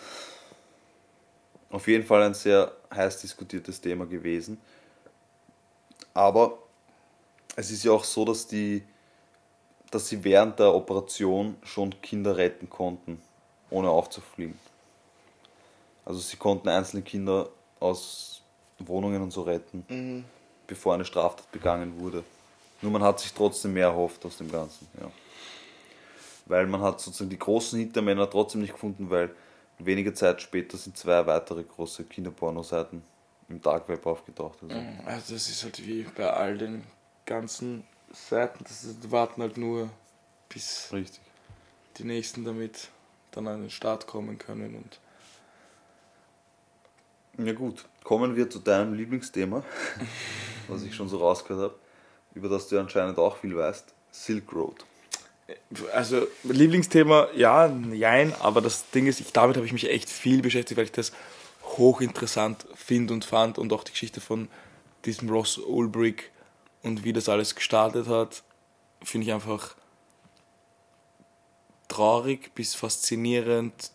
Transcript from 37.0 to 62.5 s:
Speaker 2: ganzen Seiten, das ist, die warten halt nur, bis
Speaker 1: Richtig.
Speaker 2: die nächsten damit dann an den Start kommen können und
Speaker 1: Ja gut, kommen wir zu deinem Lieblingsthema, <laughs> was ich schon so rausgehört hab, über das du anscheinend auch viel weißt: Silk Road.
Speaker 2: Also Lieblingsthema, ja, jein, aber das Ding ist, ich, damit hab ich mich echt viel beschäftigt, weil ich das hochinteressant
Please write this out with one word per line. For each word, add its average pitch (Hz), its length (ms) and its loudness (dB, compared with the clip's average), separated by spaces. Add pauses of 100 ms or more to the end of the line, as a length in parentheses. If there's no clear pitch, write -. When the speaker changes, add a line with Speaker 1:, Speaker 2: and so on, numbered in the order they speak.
Speaker 2:
ganzen 113 580 -8 (280)
Seiten, - 520 -4
das - 180 -18
ist, 113 220 -16
die 113 80 -8
warten 117 300 0
halt 113 140 -6
nur, 117 320 -4 (600)
bis - 440 -12
Speaker 1:
Richtig. 95 280 -8 (800)
Speaker 2:
die 113 60 -12
nächsten 117 400 -8
damit 113 440 -10 (420)
dann 110 160 -10
an 107 140 -8
den 104 100 -12
Start - 380 -6
kommen 107 300 -10
können 110 360 -12
und - 240 -20 (2500)
Speaker 1:
Ja 113 60 0
gut, 120 340 -8 (180)
kommen 117 320 2
wir 120 140 2
zu - 80 -12
deinem 104 360 2
Lieblingsthema, 113 680 -4 (540)
<laughs> - 520 -12
was 95 140 -8
ich 107 120 -12
schon 101 140 -8
so 95 100 -4
rausgehört 92 540 2
hab, - 60 -20 (580)
über 95 120 -6
das 95 200 -2
du 101 100 2
anscheinend 92 400 0
auch 85 200 4
viel 92 180 -6
weißt: 82 360 -4 (180)
Silk 104 420 -8
Road. - 320 -6 (1080)
Speaker 2:
Also 120 320 2 (180)
Lieblingsthema, 151 920 8
ja, 131 320 8 (260)
jein, 120 480 4
aber 107 200 4
das 113 300 0
Ding 131 160 4
ist, 135 140 2
ich, - 120 -10
damit 123 240 6
hab 120 80 0
ich 113 80 -6
mich 120 160 -2
echt 123 220 -2
viel 131 320 4
beschäftigt, 120 360 0
weil 113 80 4
ich - 60 -10
das 117 200 -4 (520)
hochinteressant 117 1120 4